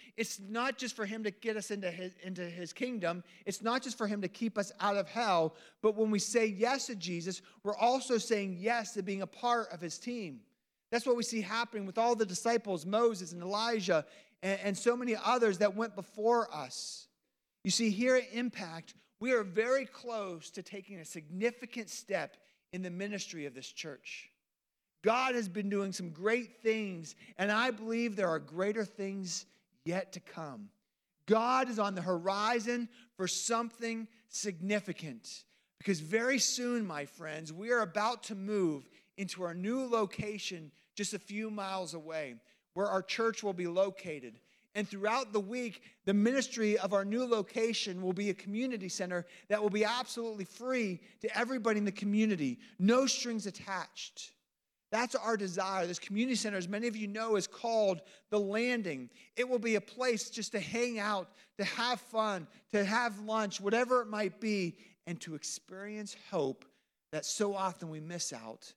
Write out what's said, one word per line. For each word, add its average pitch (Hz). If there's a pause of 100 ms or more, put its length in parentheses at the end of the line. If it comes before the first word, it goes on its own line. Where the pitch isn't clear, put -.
(180)
it's 220
not 226
just 247
for 214
him 220
to 208
get 220
us 208
into 196
his, 185 (100)
into 185
his 175
kingdom. 180 (220)
It's 202
not 240
just 247
for 220
him 208
to 190
keep -
us 202
out 202
of 190
hell. 180 (260)
But 214
when 220
we 208
say 226
yes 220
to 254
Jesus, 175 (240)
we're 202
also 247
saying 196
yes 220
to 202
being 190
a 185
part 240
of 170
his 170
team. 196 (500)
That's 233
what 240
we 233
see 220
happening 214
with 185
all 233
the 220
disciples, 190
Moses 196
and 175
Elijah, 196 (380)
and, 196
and 196
so 240
many 240
others 220
that 196
went 220
before 214
us. - (580)
You 190
see, 226
here 247
at 220
Impact, 185 (260)
we 247
are 226
very 226
close 196
to 190
taking 196
a 156
significant 196
step - (380)
in 185
the 180
ministry 180
of 131
this 127
church. - (760)
God 247
has 226
been 196
doing 196
some 180
great 220
things, 202 (200)
and 196
I 233
believe 226
there 190
are 160
greater 190
things 196 (380)
yet 185
to 190
come. 131 (580)
God 240
is 220
on 202
the 175
horizon 208 (280)
for 185
something 226 (220)
significant, 185 (380)
because 190
very 226
soon, 240
my 147
friends, 156
we 208
are 240
about 214
to 220
move 190 (280)
into 185
our 170
new 226
location 208 (240)
just 208
a 190
few 214
miles 190
away, 156 (380)
where 196
our 190
church 226
will 202
be 180
located. 170 (380)
And 208
throughout 214
the 208
week, 233 (220)
the 202
ministry 220
of 190
our 196
new 233
location 220
will 185
be 202
a 196
community 208
center 180 (220)
that 208
will 208
be 208
absolutely 226
free 233 (220)
to 214
everybody 226
in 208
the 202
community, 202 (180)
no 240
strings 226
attached. - (600)
That's 226
our 220
desire. 190
This 175
community 233
center, 208
as 175
many 208
of 226
you 214
know, 220
is 190
called 214 (280)
The 208
Landing. 202 (280)
It 254
will 254
be 220
a 202
place 247
just -
to 208
hang 233
out, 202 (260)
to 202
have 240
fun, 208 (260)
to 208
have 220
lunch, 214
whatever 240
it 220
might 214
be, 202 (300)
and 170
to 160
experience 202 (160)
hope 139 (440)
that 151
so 202
often 185
we 156
miss 170
out 113